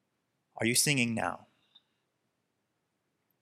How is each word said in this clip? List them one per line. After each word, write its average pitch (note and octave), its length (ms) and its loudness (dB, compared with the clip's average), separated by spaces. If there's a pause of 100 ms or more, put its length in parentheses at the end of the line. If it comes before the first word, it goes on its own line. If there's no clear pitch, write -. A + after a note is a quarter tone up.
(560)
are A2+ 100 -4
you A#2 100 2
singing B2 400 2
now? F2+ 320 -6 (1900)